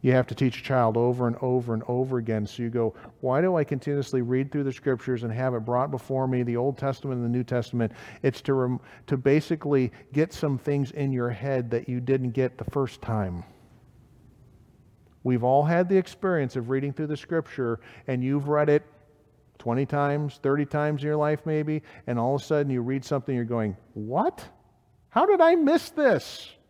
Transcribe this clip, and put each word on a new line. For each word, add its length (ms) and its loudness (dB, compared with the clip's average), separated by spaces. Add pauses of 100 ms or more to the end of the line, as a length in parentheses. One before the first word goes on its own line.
You 120 4
have 140 4
to 80 -6
teach 220 0
a 60 -14
child 320 2
over 320 2
and 140 0
over 320 0
and 160 -2
over 300 0
again. 280 -2
So 160 -8
you 60 -2
go, 240 0 (260)
"Why 220 0
do 160 2
I 80 2
continuously 560 -2
read 280 0
through 140 -2
the 80 -2
Scriptures 520 -2
and 100 -4
have 200 0
it 120 -4
brought 260 0
before 340 -2
me, 160 2
the 140 0
Old 220 0
Testament 400 -4
and 80 -2
the 120 0
New 60 0
Testament?" 480 -2 (320)
It's 200 0
to 100 0
rem-, 260 0 (280)
to 100 0
basically 720 2 (220)
get 180 0
some 260 -2
things 340 -2
in 200 -2
your 180 0
head 420 -2
that 180 -2
you 100 -2
didn't 300 0
get 280 0
the 60 -8
first 380 -2
time. 420 -4 (1800)
We've 180 2
all 200 4
had 260 2
the 80 4
experience 580 -2
of 140 -6
reading 240 -2
through 140 -6
the 100 -4
Scripture, 640 -4 (260)
and 160 -2
you've 240 0
read 220 2
it 140 4 (720)
twenty 280 -2
times, 560 -2
thirty 240 2
times 360 -2
in 60 -4
your 100 0
life 280 0
maybe, 380 -2 (240)
and 100 -2
all 180 2
of 60 -2
a 40 -16
sudden 260 2
you 100 0
read 220 -2
something, 320 -2
you're 80 0
going, 320 -2 (200)
"What? 520 -2 (600)
How 160 4
did 160 6
I 140 8
miss 340 2
this?" 680 0 (140)